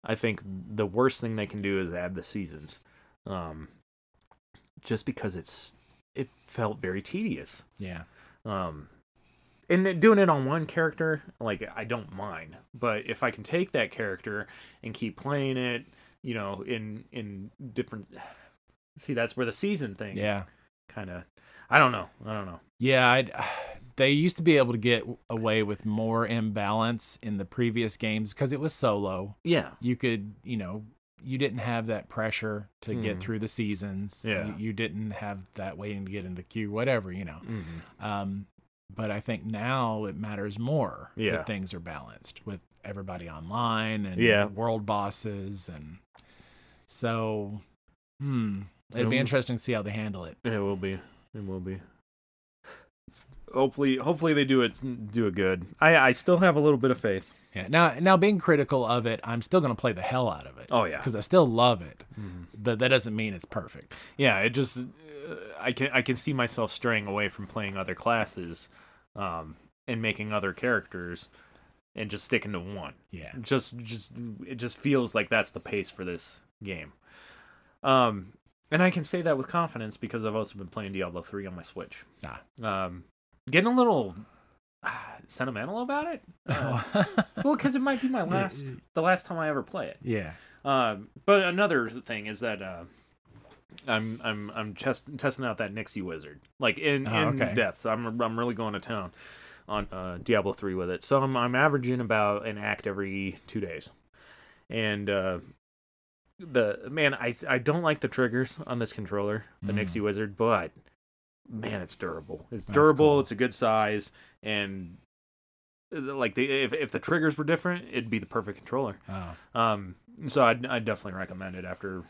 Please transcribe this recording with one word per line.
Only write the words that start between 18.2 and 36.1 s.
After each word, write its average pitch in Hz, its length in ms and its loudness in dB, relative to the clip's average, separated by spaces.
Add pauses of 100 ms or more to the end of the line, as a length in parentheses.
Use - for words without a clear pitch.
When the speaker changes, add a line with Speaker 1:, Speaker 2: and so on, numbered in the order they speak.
Speaker 1:
see, - 160 -6
that's 117 220 -2
where 127 100 0
the 113 60 -4
season 147 420 -2
thing 98 240 -8
Speaker 2:
Yeah. 101 260 0 (500)
Speaker 1:
kinda, 90 300 -10 (460)
I 131 80 8
don't 131 140 8
know. 95 160 -6 (180)
I 110 80 -6
don't 101 120 -6
know. 85 140 -12 (180)
Speaker 2:
Yeah, 127 320 6
I'd, 127 220 4 (320)
<sighs> - 320 -18
they 135 140 6
used 156 260 4
to 170 60 -6
be 160 160 8
able 123 140 6
to 117 60 0
get 113 260 4 (260)
away 110 320 2
with 104 240 -2
more 113 400 2
imbalance 110 960 0
in 104 160 -4
the 98 80 -2
previous 117 500 0
games 110 380 -2
'cause 135 180 0
it 135 80 -2
was 151 140 -2
solo. 101 680 0
Speaker 1:
Yeah. 139 260 2 (100)
Speaker 2:
You 120 160 0
could, 107 380 -2 (100)
you 123 140 -6
know, 101 260 -6 (380)
you 131 160 -4
didn't 127 220 0
have 117 260 -2
that 110 240 -4
pressure 107 580 -4 (140)
to 110 120 -4
get 110 220 -2
Speaker 1:
Mm. 90 40 -8
Speaker 2:
through 110 180 -4
the 107 100 -4
seasons. 101 800 -4
Speaker 1:
Yeah. 101 220 0
Speaker 2:
You, 101 100 -6
you 110 160 -4
didn't 107 380 -4
have 101 260 -8 (160)
that 95 240 -8
waiting 98 260 -8
to 95 80 -8